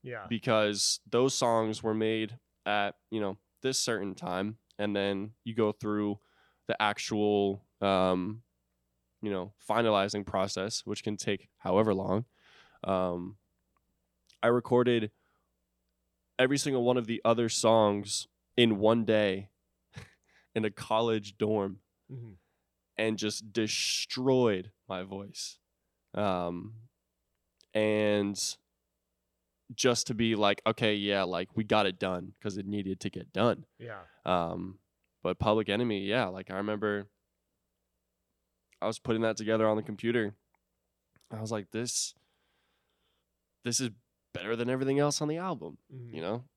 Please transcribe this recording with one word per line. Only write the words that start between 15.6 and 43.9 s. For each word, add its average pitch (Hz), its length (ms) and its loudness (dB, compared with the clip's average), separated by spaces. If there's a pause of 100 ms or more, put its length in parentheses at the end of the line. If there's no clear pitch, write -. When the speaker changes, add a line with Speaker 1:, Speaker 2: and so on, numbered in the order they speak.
Speaker 2:
every 131 200 4
single 135 260 0
one 123 140 4
of 117 80 -2
the 113 180 -4
other 117 240 4
songs 104 800 2 (300)
in 113 200 6
one 110 280 4
day 101 420 2 (460)
<laughs> - 600 -20
in 110 120 0
a 107 40 -2
college 110 680 0
dorm 104 400 0 (340)
Speaker 1:
Mm-hmm. 117 200 -14 (680)
Speaker 2:
and 110 180 2
just 104 380 -4
destroyed 117 1160 0 (140)
my 92 160 -6
voice. 98 560 -12 (540)
Um, 92 600 -2 (1000)
and 104 680 0 (1400)
just 120 340 2
to 127 60 -4
be 113 200 2
like, 104 320 4
"Okay, 110 280 2
yeah, 101 280 0
like, 90 340 -4
we 110 80 0
got 107 220 4
it 92 120 -2
done," 92 420 -4
'cause 101 180 -8
it 98 80 -8
needed 98 340 -4
to 98 100 -4
get - 220 -14
done. 107 340 2 (120)
Speaker 1:
Yeah. 110 240 -14 (220)
Speaker 2:
Um, 90 540 -2 (440)
but 90 160 -2
Public 107 300 2
Enemy, 104 360 -2
yeah, 107 220 0
like, 92 240 -10
I 92 60 -6
remember 104 520 -2 (1700)
I - 40 -4
was 110 120 -4
putting 113 240 0
that 113 160 0
together 110 280 2
on 107 100 2
the 107 60 -4
computer. 110 520 -2 (960)
I 110 100 -12
was 110 100 -8
like, 107 200 -6
"This, - 440 -4 (1500)
this 120 160 -2
is 123 100 -2 (420)